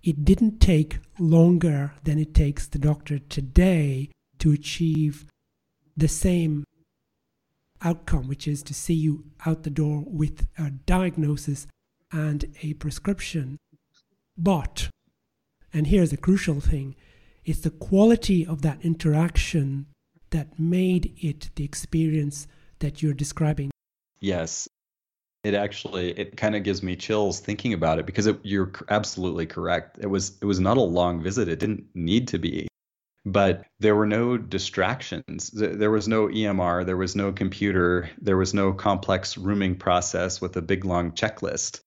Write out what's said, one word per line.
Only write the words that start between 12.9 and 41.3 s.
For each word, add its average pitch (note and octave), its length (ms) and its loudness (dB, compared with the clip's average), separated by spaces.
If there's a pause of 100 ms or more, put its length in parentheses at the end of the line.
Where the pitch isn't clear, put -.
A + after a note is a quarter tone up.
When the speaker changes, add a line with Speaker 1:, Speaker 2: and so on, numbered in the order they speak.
Speaker 1:
But, E3+ 520 0 (840)
and D3+ 140 0
here's F3 240 6
the C#3+ 60 -4
crucial F3 440 2
thing, C3+ 340 0 (480)
it's D#3+ 160 -2
the D#3+ 100 -2
quality G3+ 760 4
of D#3+ 160 -6
that D3+ 220 -2
interaction D#3 1040 0 (420)
that D3+ 280 -4
made F3+ 640 2
it - 340 -6
the D3 100 -4
experience D3+ 840 -2 (320)
that D3 240 -4
you're D3+ 100 2
describing. D3 560 -2 (500)
Speaker 2:
Yes. F2 480 -4 (760)
It G#2 120 0
actually, G2 560 -4
it - 260 -8
kinda G#2+ 220 0
gives F#2+ 240 -2
me F#2 120 -4
chills G#2 440 -2
thinking G#2+ 340 -4
about D#2+ 240 0
it D#2 80 -4
because G2+ 220 0
it, G#2 160 2
you're F#2+ 340 -2
c-, - 120 -16
absolutely F2+ 580 -2
correct. F2 520 -4
It G#2 60 -8
was, G2 340 -4
it G#2 60 -6
was F#2+ 140 2
not G2+ 180 2
a C3 40 4
long F2 420 0
visit. G2 260 -2
It E2 80 -2
didn't G#2 260 -4 (120)
need G2 320 0
to F#2+ 100 -4
be. E2 300 -4 (580)
But F#2+ 400 2 (140)
there G#2+ 160 4
were G#2+ 100 2
no A#2 320 0
distractions. - 1120 -6
Th-, G#2 260 -4
there G#2+ 140 0
was G#2+ 180 0
no A2 220 2
E A2 160 -2
M G2 140 -2
R. F2+ 240 0
There F#2 120 -2
was F#2 200 -4
no G2 160 -2
computer. F#2 760 0 (140)
There F#2+ 160 2
was F#2+ 160 0
no G2 180 2
complex F#2+ 640 -2
rooming F#2+ 420 -2
process F2+ 640 0
with F2 160 -8
a F2 40 -2
big, F#2+ 240 -2
long F2 280 0
checklist. - 720 -6